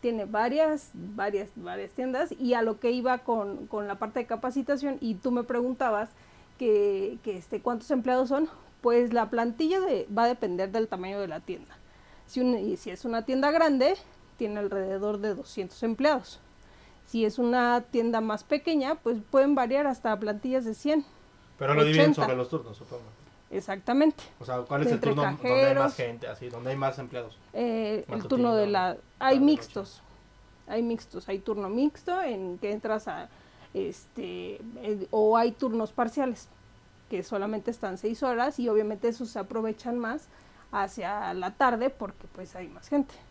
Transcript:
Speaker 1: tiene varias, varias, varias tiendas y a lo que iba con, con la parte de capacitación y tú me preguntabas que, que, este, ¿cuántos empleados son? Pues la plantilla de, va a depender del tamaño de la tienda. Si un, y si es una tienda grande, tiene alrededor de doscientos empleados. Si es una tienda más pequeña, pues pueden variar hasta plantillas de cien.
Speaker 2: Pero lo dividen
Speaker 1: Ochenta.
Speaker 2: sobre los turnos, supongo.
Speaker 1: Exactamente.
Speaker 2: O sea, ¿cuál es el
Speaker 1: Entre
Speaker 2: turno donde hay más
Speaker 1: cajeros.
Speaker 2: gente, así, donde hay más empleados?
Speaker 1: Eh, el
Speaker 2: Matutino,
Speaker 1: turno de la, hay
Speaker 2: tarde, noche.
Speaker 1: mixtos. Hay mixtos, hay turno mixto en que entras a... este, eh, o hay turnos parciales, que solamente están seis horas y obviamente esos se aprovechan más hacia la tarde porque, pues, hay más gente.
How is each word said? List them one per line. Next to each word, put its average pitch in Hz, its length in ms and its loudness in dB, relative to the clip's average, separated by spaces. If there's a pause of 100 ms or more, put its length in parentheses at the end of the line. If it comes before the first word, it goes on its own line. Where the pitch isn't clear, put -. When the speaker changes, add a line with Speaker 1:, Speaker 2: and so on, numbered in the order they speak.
Speaker 1:
tiene 226 240 -2
varias, 269 680 0
varias, 202 600 -4
varias 190 380 -10
tiendas 262 440 -2
y 247 180 2
a 233 80 2
lo 220 180 0
que 240 100 2
iba 247 280 0
con, 208 500 -4
con 208 180 -6
la 202 140 -4
parte 220 180 -4
de 240 80 -4
capacitación 262 760 -2
y 226 140 -2
tú 214 160 -4
me 240 140 0
preguntabas 240 640 0 (500)
que, 202 640 2
que, 208 160 -6
este, 190 220 -8
¿cuántos 240 320 -4
empleados 254 360 2
son? 294 200 2 (320)
Pues 240 320 4
la 226 180 2
plantilla 240 480 0
de, 339 380 0
va 233 80 4
a - 20 4
depender 190 460 0
del 226 160 0
tamaño 190 320 -6
de 190 80 -4
la 160 100 -8
tienda. - 400 -12 (480)
Si - 140 -4
un, 247 180 2
y 202 200 -2
si - 120 -10
es - 140 -12
una 226 200 -2
tienda 269 280 2
grande, 311 420 4 (440)
tiene 208 200 -4
alrededor 196 600 -2
de 202 180 -2
doscientos - 480 -10
empleados. 226 560 0 (680)
Si 226 180 0
es 214 140 0
una 240 540 4
tienda 226 280 2
más 214 220 -2
pequeña, 294 540 0
pues 233 220 -2 (120)
pueden 277 240 6
variar 269 320 2
hasta 240 320 0
plantillas 220 460 -2
de 220 100 -4
cien. 294 300 2 (560)
Speaker 2:
Pero 139 140 4
lo 151 100 6
dividen 156 260 8
Speaker 1:
Ochenta. - 120 2
Speaker 2:
sobre 131 140 2
los 123 120 -2
turnos, 113 280 -6
supongo. 123 260 -14 (480)
Speaker 1:
Exactamente. 240 720 0 (160)
Speaker 2:
O - 60 -12
sea, 127 140 -4
¿cuál 143 200 -2
es 151 60 2
el 240 80 4
Speaker 1:
Entre 233 160 0
Speaker 2:
turno - 140 2
donde - 240 -2
hay 247 60 4
más 269 80 6 (300)
Speaker 1:
cajeros. - 20 -12
Speaker 2:
gente, 120 320 -6
así, 123 220 -10
donde 120 220 -8
hay 135 60 -2
más 135 220 -2
empleados? 123 380 -10 (160)
Speaker 1:
Eh, 220 440 -2 (120)
el - 80 -6
Speaker 2:
Matutino, 202 120 -6
Speaker 1:
turno 247 280 4
de 208 100 4
la, 190 260 2
hay - 40 -8 (220)
Speaker 2:
tarde, 262 160 6
noche. 269 100 6
Speaker 1:
mixtos. - 580 2 (680)
Hay 214 140 -2
mixtos, 233 460 -6
hay 196 100 -4
turno 202 300 -4
mixto 294 540 -2
en 190 340 -4
que 202 160 -4
entras 214 360 -4
a... 160 200 -10 (460)
este, 180 840 -8 (220)
eh, 208 280 -4
o 214 260 6
hay 233 160 4
turnos 226 400 -2
parciales, 247 560 -2 (640)
que 180 120 -4
solamente 208 480 -4
están 196 280 -6
seis 226 240 -2
horas 254 360 0
y 240 120 0
obviamente 214 380 2
esos 233 200 -4
se - 100 -8
aprovechan 220 600 -4
más 240 300 -6 (420)
hacia 196 640 -4
la 185 180 -4
tarde 247 380 2
porque, - 440 -12
pues, 185 220 -16
hay 185 120 -12
más - 200 -20
gente. 285 260 0 (160)